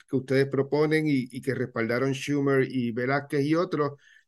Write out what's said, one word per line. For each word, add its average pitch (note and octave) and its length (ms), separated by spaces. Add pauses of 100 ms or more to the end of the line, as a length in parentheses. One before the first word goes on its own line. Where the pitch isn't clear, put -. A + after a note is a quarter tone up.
que C3+ 80
ustedes C3+ 300
proponen D3+ 600
y, C3+ 240
y B2+ 100
que B2 140
respaldaron B2 580
Schumer C#3 560
y A#2+ 220
Velázquez C#3 540
y D#3 100
otros, D3+ 380 (340)